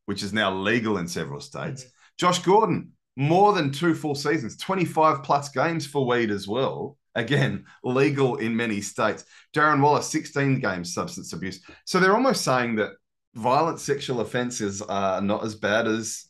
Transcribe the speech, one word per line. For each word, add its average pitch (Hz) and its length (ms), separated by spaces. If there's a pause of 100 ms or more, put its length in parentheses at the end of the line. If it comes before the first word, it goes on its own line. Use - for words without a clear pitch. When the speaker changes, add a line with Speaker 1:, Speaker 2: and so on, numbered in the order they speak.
Speaker 1:
which 101 160
is 98 100
now 101 200
legal 107 440
in 87 100
several 71 320
states. 69 440
Speaker 2:
Mm-hmm. - 340
Speaker 1:
Josh 175 220
Gordon, 175 520 (240)
more 175 380
than 151 180
two 156 240
full 143 180
seasons, 139 440
twenty-five 160 640
plus 143 240
games 156 400
for 139 180
weed 120 240
as 98 200
well. 95 480 (180)
Again, 117 480 (200)
legal 135 520
in 113 200
many 113 260
states. 107 420 (320)
Darren 151 260
Waller, 135 200
sixteen 139 580
games, 90 340
substance 90 380
abuse. 92 300 (240)
So 185 160
they're 190 120
almost 240 300
saying 123 320
that 104 140 (460)
violent 135 440
sexual 131 420
offenses 107 600
are 98 400
not 101 220
as 110 100
bad 107 320
as, 110 440